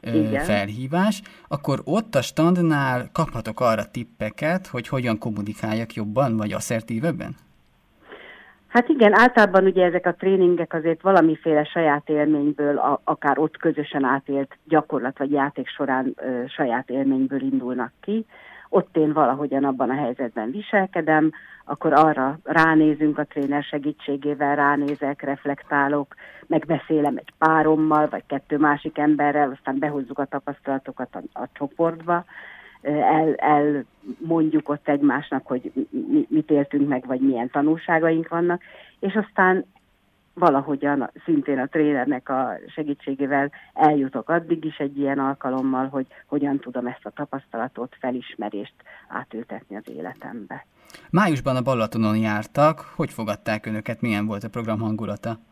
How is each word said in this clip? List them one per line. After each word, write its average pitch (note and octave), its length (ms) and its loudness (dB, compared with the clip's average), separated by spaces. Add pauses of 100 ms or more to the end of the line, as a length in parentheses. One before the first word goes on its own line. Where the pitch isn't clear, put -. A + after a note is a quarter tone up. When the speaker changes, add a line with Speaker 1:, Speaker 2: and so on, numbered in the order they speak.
Speaker 1:
ö, A2+ 80 -10 (100)
Speaker 2:
Igen. C3+ 240 0
Speaker 1:
felhívás, B2+ 760 0 (260)
akkor C#3+ 360 -4
ott G#3+ 320 -2
a C3 60 4
standnál D3+ 920 2
kaphatok A#2 480 -4
arra A2 320 2
tippeket, D3+ 760 -4
hogy A#2+ 200 -8
hogyan B2 300 -2
kommunikáljak A2 760 -6
jobban, A2+ 440 0
vagy G#2 160 -2
asszertívebben? A2+ 840 -4 (1300)
Speaker 2:
Hát A#3+ 220 2
igen, A3+ 300 6
általában G#3 460 6
ugye F#3 200 4
ezek F3 200 0
a F3 80 2
tréningek F3+ 600 2
azért E3 280 -2
valamiféle D#3+ 640 4
saját D3 460 0
élményből, D3 680 2
a-, - 260 0
akár C#3+ 360 0
ott D#3 180 -2
közösen D3 460 -2
átélt C#3 600 -2
gyakorlat D3 540 -2
vagy C#3+ 140 -4
játék C#3 360 -2
során, C3+ 480 -4
ö, B2 320 -6
saját B2+ 420 -4
élményből C3+ 520 0
indulnak B2+ 500 -4 (100)
ki. A3 240 -4 (440)
Ott - 280 0
én D3+ 160 2
valahogyan C#3 500 0
abban C3+ 260 0
a C3+ 60 -2
helyzetben B2 560 -4
viselkedem, E3 800 0 (340)
akkor D3 280 -2
arra D3 500 4
ránézünk D#3 720 4
a D3+ 80 -2
tréner C#3+ 380 -2
segítségével, C#3+ 920 -4
ránézek, C#3+ 680 0
reflektálok, C#3+ 960 -2 (320)
megbeszélem D3+ 680 0
egy - 200 -14
párommal, D#3 720 4
vagy - 180 -8
kettő C#3+ 300 -6
másik D3 400 0
emberrel, D3 580 2
aztán C3+ 240 -6
behozzuk C#3 400 -6
a C#3 60 -2
tapasztalatokat C#3 880 -8
a, - 260 -12
a B2+ 120 -8
csoportba, E3 720 -4 (560)
ö, - 80 -4 (100)
el-, D#3 360 2
elmondjuk D3+ 1300 0
ott D3 180 -4
egymásnak, C#3+ 600 0
hogy B2+ 260 -6
mi-, C3+ 140 -4 (220)
mi-, D3 200 2
mit D3+ 220 0
éltünk C#3+ 360 2
meg, B2+ 180 -2
vagy B2+ 140 -4
milyen B2+ 300 0
tanulságaink D#3+ 800 0
vannak, F3 340 -2 (380)
és G3 140 -4
aztán F#3+ 520 2 (680)
valahogyan C#3+ 760 2 (160)
szintén C#3+ 340 0
a C3+ 80 -4
trénernek C#3+ 600 0
a C3 220 -2 (160)
segítségével C#3+ 840 -4 (220)
eljutok C#3 560 2
addig E3 360 -2
is D3+ 120 -8
egy C#3 200 -4
ilyen C#3 220 0
alkalommal, C3 680 -2
hogy C3+ 180 -4 (200)
hogyan C#3+ 340 -2
tudom B2 280 -8
ezt - 180 -12
a G#2+ 40 -12
tapasztalatot, B2+ 880 -10
felismerést G#2+ 760 -8 (340)
átültetni A2 680 -14
az A2 80 -14 (140)
életembe. A2+ 680 -16 (440)
Speaker 1:
Májusban D#3 460 0
a B2+ 60 -2
Balatonon A2 560 0
jártak. A2 600 0 (160)
Hogy D#3+ 160 -4
fogadták G#2+ 540 -6
önöket? A2 360 -6
Milyen G#2+ 240 0
volt G#2 180 -6
a A2 60 -10
program A2 300 -4
hangulata? G#2+ 580 -4 (140)